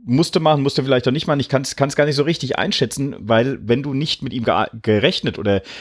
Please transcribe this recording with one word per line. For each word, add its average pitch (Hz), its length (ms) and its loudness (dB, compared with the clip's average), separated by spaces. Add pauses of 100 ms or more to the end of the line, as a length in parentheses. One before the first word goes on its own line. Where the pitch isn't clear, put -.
musste 147 340 2
machen, 156 240 4
musste 135 200 0
vielleicht 131 240 2
auch 127 40 4
nicht 143 160 -2
machen. 147 140 0
Ich - 80 -6
kann's, 135 260 -2
kann's 143 200 0
gar 147 100 4
nicht 147 100 -2
so 143 80 0
richtig 143 340 -2
einschätzen, 143 640 -2
weil 117 420 2
wenn 120 220 0
du 143 100 -4
nicht 147 300 -4
mit 127 100 -6
ihm 123 100 -4
gea-, 104 260 0 (120)
gerechnet 107 560 0
oder 101 240 0 (200)